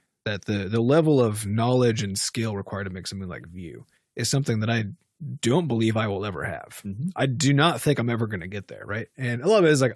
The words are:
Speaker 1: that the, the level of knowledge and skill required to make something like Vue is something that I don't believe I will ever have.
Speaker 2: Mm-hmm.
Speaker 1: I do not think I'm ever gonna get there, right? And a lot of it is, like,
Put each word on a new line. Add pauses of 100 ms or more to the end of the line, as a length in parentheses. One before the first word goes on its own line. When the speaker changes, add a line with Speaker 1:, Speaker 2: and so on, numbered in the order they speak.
(240)
Speaker 1:
that
the,
the
level
of
knowledge
and
skill
required
to
make
something
like
Vue (300)
is
something
that
I (540)
don't
believe
I
will
ever
have.
Speaker 2:
Mm-hmm. (100)
Speaker 1:
I
do
not
think
I'm
ever
gonna
get
there,
right? (100)
And
a
lot
of
it
is,
like,